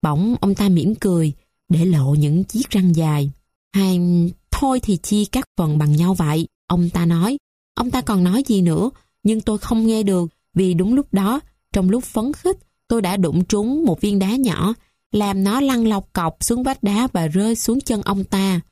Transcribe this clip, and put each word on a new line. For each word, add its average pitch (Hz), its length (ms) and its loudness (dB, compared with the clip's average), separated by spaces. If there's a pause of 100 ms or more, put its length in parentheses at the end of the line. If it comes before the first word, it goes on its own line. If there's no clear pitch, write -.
Bỗng 165 400 0
ông 196 140 0
ta 202 140 0
mỉm 180 260 2
cười, 170 380 0 (360)
để 165 160 2
lộ 143 300 2
những 147 280 2
chiếc 220 260 -6
răng 185 260 2
dài. 151 360 0 (420)
"Hay, 190 260 0 (520)
thôi 262 280 0
thì 202 180 -2
chia 208 280 -2
các 254 200 -4 (120)
phần 151 200 0
bằng 151 180 2
nhau 175 180 2
vậy," 160 340 -2 (200)
ông 175 220 0
ta 170 160 -2
nói. 170 320 0 (380)
Ông 240 160 -4
ta 254 100 -2
còn 208 220 0
nói 190 240 2
gì 202 140 2
nữa, 175 280 2 (340)
nhưng 220 180 0
tôi 214 160 -2
không 226 300 0
nghe 220 160 0
được, 180 260 0 (240)
vì 185 200 2
đúng 185 200 0
lúc 277 200 -2
đó, 196 260 0 (340)
trong 185 160 2
lúc 240 140 0
phấn 240 300 -4
khích, - 240 -2 (300)
tôi 233 140 0
đã 185 160 -2
đụng 170 280 0
trúng 247 400 0
một 180 160 0
viên 202 180 0
đá 196 160 0
nhỏ, 233 380 0 (380)
làm 202 320 0
nó 214 180 0
lăn 247 260 0
lọc 202 260 -4
cọc 165 300 -4
xuống 240 200 -2
vách 269 200 -4
đá 208 300 0
và 165 140 0
rơi 202 280 0
xuống 233 260 -2
chân 220 200 -2
ông 196 220 -4
ta. 190 380 -2 (100)